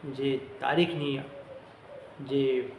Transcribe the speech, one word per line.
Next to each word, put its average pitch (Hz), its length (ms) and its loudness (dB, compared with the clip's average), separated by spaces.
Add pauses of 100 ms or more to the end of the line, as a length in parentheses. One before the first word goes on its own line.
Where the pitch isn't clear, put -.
જે 135 340 0 (220)
તારીખની 147 580 2 (1080)
જે 131 500 4